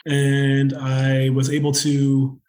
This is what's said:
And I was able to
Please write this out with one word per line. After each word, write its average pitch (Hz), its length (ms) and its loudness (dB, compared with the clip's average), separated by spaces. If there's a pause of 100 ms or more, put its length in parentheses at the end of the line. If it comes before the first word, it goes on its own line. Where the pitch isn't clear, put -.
And 139 680 0
I 135 560 0
was 131 200 0
able 147 220 0
to 139 680 0 (100)